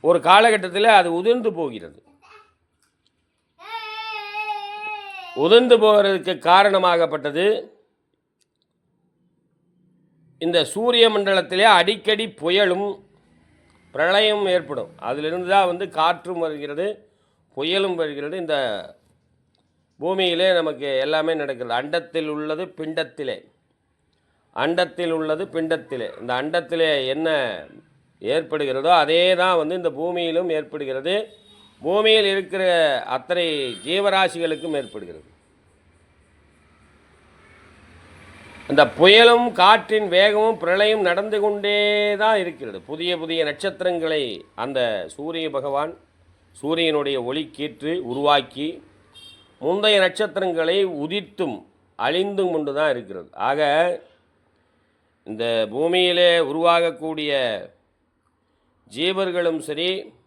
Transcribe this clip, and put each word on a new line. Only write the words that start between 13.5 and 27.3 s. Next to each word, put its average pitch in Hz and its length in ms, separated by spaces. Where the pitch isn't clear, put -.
பிரளயம் 202 500
ஏற்படும். 143 360
அதிலிருந்து 160 460
தான் 190 160
வந்து 180 140
காற்றும் 170 460
வருகிறது, 147 420
புயலும் 180 440
வருகிறது. 147 340
இந்த 156 120
பூமியிலே 180 460
நமக்கு 151 300
எல்லாமே 156 360
நடக்கிறது. 123 400
அண்டத்தில் 160 540
உள்ளது 156 300
பிண்டத்திலே, 156 600
அண்டத்தில் 170 540
உள்ளது 156 360
பிண்டத்திலே. 160 540
இந்த 120 120
அண்டத்திலே 165 480
என்ன 160 160